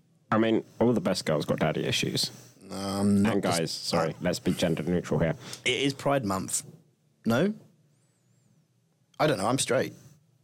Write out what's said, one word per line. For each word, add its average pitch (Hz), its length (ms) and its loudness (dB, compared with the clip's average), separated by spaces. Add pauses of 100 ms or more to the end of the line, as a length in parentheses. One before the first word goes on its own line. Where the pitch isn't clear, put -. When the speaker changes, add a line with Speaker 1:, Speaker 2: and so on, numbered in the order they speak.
(320)
Speaker 1:
I 110 60 4
mean, 110 260 4 (160)
all 120 140 4
the 107 80 2
best 92 240 -2
girls 78 200 0
got - 140 -2
daddy 78 260 0
issues. - 460 -2 (400)
Speaker 2:
Um, 98 500 2
not 104 120 4
Speaker 1:
And 98 100 0
guys, 90 160 2
Speaker 2:
just - 300 -4
Speaker 1:
sorry, 82 320 0
let's 85 180 0
be 87 140 0
gender 82 280 0
neutral 78 380 0
here. 80 160 0 (300)
Speaker 2:
It 123 160 -2
is 139 120 0
Pride 139 300 -2
Month. 95 400 -4 (640)
No? 143 280 2 (1700)
I 151 80 4
don't 135 100 2
know, 95 80 -2
I'm 127 140 2
straight. 117 340 0 (500)